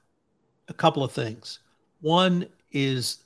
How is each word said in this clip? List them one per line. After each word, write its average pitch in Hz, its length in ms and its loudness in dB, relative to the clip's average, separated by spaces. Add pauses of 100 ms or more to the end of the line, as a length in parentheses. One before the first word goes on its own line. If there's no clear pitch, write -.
(680)
a - 80 -16
couple 147 300 2
of 123 80 -4
things. - 480 -8 (400)
One 175 460 2 (260)
is 135 540 -2